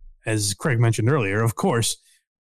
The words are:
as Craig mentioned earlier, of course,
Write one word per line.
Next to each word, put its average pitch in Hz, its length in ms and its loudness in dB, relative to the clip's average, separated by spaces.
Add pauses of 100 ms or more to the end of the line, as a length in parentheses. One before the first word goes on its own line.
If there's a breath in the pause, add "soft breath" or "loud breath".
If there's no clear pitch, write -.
(260)
as 104 280 -2
Craig 120 260 0
mentioned 117 300 2
earlier, 110 320 0
of 117 140 0
course, 123 400 0 (520 soft breath)